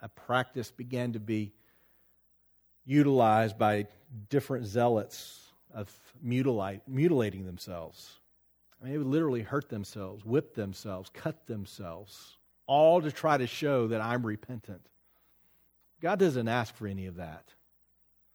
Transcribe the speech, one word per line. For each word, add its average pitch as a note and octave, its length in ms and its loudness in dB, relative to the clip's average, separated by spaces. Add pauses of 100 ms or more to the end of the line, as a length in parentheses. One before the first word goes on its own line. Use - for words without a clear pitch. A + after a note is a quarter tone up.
a A2 80 -14
practice - 640 -2
began B2 420 -6
to A2+ 60 -6
be G#2+ 340 -4 (1300)
utilized B2 720 6
by G#2+ 320 2 (420)
different C3 360 -2
zealots A2 880 -2 (160)
of - 500 -16
mutilate, A#2+ 680 -2
mutilating C3 580 0
themselves. F2 760 -14 (640)
I A#2+ 40 -16
mean, C3 80 -8
they D3+ 40 -4
would C#3+ 100 -2
literally C3+ 360 0
hurt C#3+ 260 -6
themselves, G2+ 560 -10
whip A#2 300 -2
themselves, F#2+ 560 -8
cut - 340 -10
themselves, G2 960 -14 (260)
all D#3 360 8
to D3+ 100 -2
try D3+ 260 2
to B2+ 80 2
show C3 440 0
that A2+ 120 -2
I'm A#2+ 240 -2
repentant. G#2+ 640 -10 (1080)
God F3+ 180 0
doesn't C3+ 300 2
ask A#2 260 0
for A2 140 -10
any F#2+ 180 -6
of F2 120 -12
that. D#2+ 360 -14 (800)